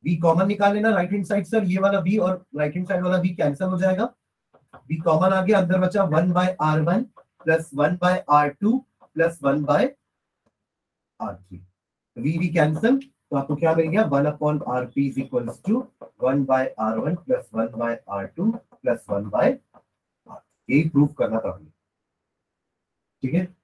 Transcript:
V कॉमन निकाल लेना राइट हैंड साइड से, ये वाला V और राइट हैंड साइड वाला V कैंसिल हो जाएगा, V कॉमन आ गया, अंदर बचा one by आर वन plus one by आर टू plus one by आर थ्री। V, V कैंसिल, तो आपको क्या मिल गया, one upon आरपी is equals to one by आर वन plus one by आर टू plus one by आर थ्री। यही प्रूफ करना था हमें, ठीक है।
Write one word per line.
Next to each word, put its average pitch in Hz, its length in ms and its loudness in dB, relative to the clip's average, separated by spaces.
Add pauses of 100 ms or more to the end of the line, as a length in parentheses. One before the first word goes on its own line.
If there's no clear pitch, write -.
V 170 180 0
कॉमन 170 260 4
निकाल 202 260 2
लेना 214 180 2
राइट 180 200 0
हैंड 202 140 -2
साइड 202 200 -2
से, 220 160 0
ये 185 180 0
वाला 196 240 2
V 202 160 2
और 185 260 -2 (120)
राइट 151 180 -2
हैंड 180 120 -6
साइड 180 160 -2
वाला 180 200 0
V 180 140 -2
कैंसिल 151 300 -2
हो 180 120 -2
जाएगा, 190 280 0 (840)
V 160 120 -4
कॉमन 175 300 2
आ 190 80 0
गया, 196 180 4
अंदर 180 200 2
बचा 185 300 2
one 170 280 2
by 185 100 2 (140)
आर 156 200 2
वन 190 240 0 (400)
plus 160 240 2 (120)
one 175 220 0
by 180 120 4 (140)
आर 147 200 4 (120)
टू 208 100 2 (440)
plus 170 340 0
one 147 160 0
by 147 180 2 (1400)
आर 104 160 -8
थ्री। 92 260 -20 (560)
V, 151 240 -2
V 165 120 -2
कैंसिल, 170 460 2 (320)
तो 143 60 -2
आपको 139 180 -2
क्या 160 200 2
मिल 165 120 2
गया, 170 220 2
one 139 220 2
upon 151 280 -2 (120)
आरपी 127 380 -2
is - 80 -6
equals 120 500 -6
to 233 120 0 (440)
one 135 260 2
by 131 180 2 (120)
आर 110 200 -2
वन 151 160 -2 (120)
plus 127 200 -2 (120)
one 113 200 -2
by 117 160 -2 (140)
आर 98 160 -6 (100)
टू 226 160 0
plus - 640 -6
one 101 160 -4
by 110 160 0
आर - 920 -8
थ्री। - 360 -6
यही 165 140 2
प्रूफ 139 280 2
करना 113 220 -2
था 101 160 -6
हमें, 78 160 -20 (1500)
ठीक 131 100 -4
है। 180 140 0 (160)